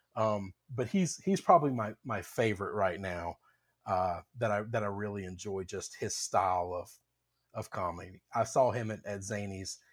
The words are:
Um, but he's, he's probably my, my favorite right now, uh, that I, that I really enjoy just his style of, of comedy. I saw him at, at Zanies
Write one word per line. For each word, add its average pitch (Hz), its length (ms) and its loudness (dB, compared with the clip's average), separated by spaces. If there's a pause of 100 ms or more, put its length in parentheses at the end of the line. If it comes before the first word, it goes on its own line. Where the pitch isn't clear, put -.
(160)
Um, 104 380 0 (160)
but 123 180 -2
he's, 185 300 2
he's 190 240 2
probably 151 300 8
my, 107 240 -2 (100)
my 107 160 -2
favorite 101 520 0
right 95 280 2
now, 87 360 -4 (480)
uh, 92 360 0 (160)
that 113 140 2
I, 104 120 0
that 113 200 -2
I 101 40 0
really 101 380 -4
enjoy 92 400 -6
just - 320 -8
his - 180 -4
style 90 580 2
of, 90 160 -6 (640)
of 110 180 -8
comedy. 90 500 -6 (120)
I 113 120 2
saw 127 260 4
him 110 200 -2
at, 104 140 -8
at 98 180 -6
Zanies 98 560 -6 (140)